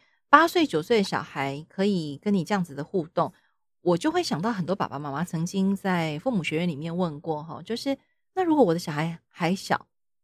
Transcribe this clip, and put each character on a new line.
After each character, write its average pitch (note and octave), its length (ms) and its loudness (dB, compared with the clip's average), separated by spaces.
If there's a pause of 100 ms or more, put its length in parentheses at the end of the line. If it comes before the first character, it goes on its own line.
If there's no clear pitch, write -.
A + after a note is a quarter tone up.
(280)
八 D#4 200 8
岁、 E4 180 2
九 D#3 160 0
岁 A3+ 160 2
的 G3+ 60 4
小 C#3+ 180 -2
孩 C#3 480 -6
可 F#3+ 160 -2
以 D#3+ 320 -2
跟 G#3 160 0
你 F3+ 100 2
这 G#3 120 -2
样 F#3 80 0
子 D3 100 -10
的 C#3 100 -6
互 E3 260 -4
动， D#3+ 220 0 (500)
我 F3 140 4
就 D4+ 160 0
会 F4 120 0
想 F3 180 -4
到 A3+ 100 -2
很 F#3 140 -2
多 F3 100 0
爸 E3 120 -4
爸 C3+ 100 -8
妈 D3 140 -8
妈 C#3+ 120 -2
曾 E3+ 220 -4
经 F#3+ 300 0
在 E3+ 440 -2
父 C4 120 -2
母 F#3 120 0
学 D3+ 140 -2
院 F3 100 0
里 D#3+ 80 -2
面 E3 200 -6
问 E3 260 -2
过 D#3 220 -4
吼， D3+ 180 -12
就 A3 140 -8
是 C#4 200 -2 (380)
那 F#4 100 0
如 D#4+ 120 4
果 C4+ 100 8
我 E3+ 80 4
的 F3 60 0
小 F3 120 -6
孩 D#3+ 280 -2 (100)
还 E3+ 260 0
小， - 320 -2 (360)